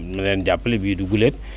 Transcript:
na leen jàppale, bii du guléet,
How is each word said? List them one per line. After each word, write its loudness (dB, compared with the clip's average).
na -4
leen 0
jàppale, 2
bii 0
du -2
guléet, 4